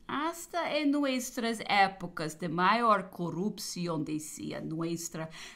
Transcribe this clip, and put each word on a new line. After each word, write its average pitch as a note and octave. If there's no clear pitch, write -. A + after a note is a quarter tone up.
Hasta D#4+
en D4
nuestras B3
épocas F#3+
de F3+
mayor F#3+
corrupción, F3
decía, -
nuestra D#3+